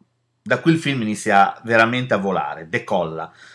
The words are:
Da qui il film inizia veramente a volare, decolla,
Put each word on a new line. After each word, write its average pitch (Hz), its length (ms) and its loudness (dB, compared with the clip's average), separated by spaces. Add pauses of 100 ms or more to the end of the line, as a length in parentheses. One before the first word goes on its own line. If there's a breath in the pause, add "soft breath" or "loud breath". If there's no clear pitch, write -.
(420)
Da 123 180 -2
qui 165 120 2
il 160 60 2
film 139 240 -4
inizia 104 640 2
veramente 117 500 2
a 101 40 0
volare, 82 520 -6
decolla, 82 600 -4 (240 loud breath)